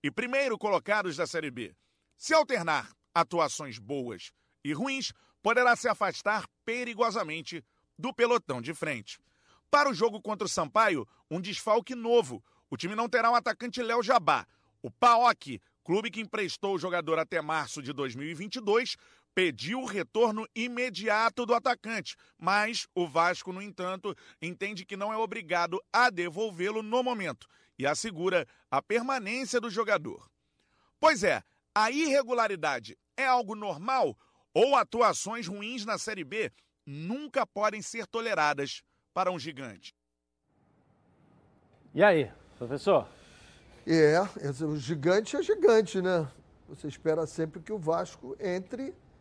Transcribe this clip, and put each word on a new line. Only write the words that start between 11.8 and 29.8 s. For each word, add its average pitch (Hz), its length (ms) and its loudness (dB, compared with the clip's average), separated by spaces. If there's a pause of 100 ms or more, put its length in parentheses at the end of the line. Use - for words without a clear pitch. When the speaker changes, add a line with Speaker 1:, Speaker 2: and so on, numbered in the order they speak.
Speaker 1:
novo. 226 460 2 (280)
O 131 60 -6
time 185 180 -8
não 226 140 -2
terá 233 220 4
o 240 40 6
atacante 240 480 -2
Léo 233 200 0
Jabá. 165 440 2 (360)
O 123 80 -10
paok, 233 720 4 (240)
clube 208 260 2
que 214 100 -8
emprestou 196 540 -4
o 175 40 -2
jogador 160 400 0
até 160 240 -2
março 151 400 -4
de 135 100 -8
dois 131 240 -6
mil 143 120 -8
e 170 60 -10
vinte 196 220 -10
e 254 40 -8
dois, 220 360 2 (380)
pediu 175 460 0
o 262 60 -8
retorno 214 680 0
imediato 226 920 -2
do 233 100 2
atacante, 226 640 -2 (220)
mas 202 560 0
o 175 120 2
Vasco, 170 460 2
no 185 80 -10
entanto, 190 540 -6 (260)
entende 185 440 -8
que 202 120 -10
não 208 160 -4
é 220 40 -4
obrigado 180 640 -2 (120)
a 247 180 6
devolvê-lo 185 720 -4
no 233 200 0
momento 208 440 -6 (320)
e 131 80 -2
assegura 170 600 0 (240)
a 135 100 2
permanência 240 800 -2
do 226 100 -4
jogador. 190 600 -2 (680)